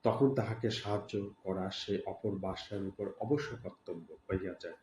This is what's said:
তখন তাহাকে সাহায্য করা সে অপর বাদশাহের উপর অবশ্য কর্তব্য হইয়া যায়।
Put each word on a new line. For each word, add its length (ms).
তখন 320
তাহাকে 340
সাহায্য 600
করা 260
সে 360
অপর 260
বাদশাহের 560
উপর 220
অবশ্য 440
কর্তব্য 500
হইয়া 400
যায়। 200